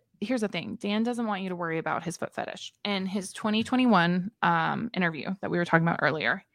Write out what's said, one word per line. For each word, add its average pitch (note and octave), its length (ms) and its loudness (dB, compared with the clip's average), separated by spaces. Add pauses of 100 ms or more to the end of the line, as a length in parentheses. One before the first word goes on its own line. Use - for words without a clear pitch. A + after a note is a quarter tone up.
(200)
here's A#3 200 -2
the G#3 80 -2
thing. F3+ 320 -8
Dan G#3 220 0
doesn't A#3 240 -2
want G3 160 -4
you F#3+ 60 -4
to F3+ 80 -4
worry E3 220 -2
about E3+ 260 -2
his E3 120 -6
foot - 160 -8
fetish. - 400 -10 (120)
In G3 220 -2
his F#3+ 260 -4
twenty A3 300 0
twenty-one, F#3+ 680 4 (120)
um, E3 520 2
interview F3 460 -2
that G3+ 100 -6
we F3 80 0
were F3 60 2
talking E3 220 4
about E3+ 140 2
earlier, D3 440 0 (100)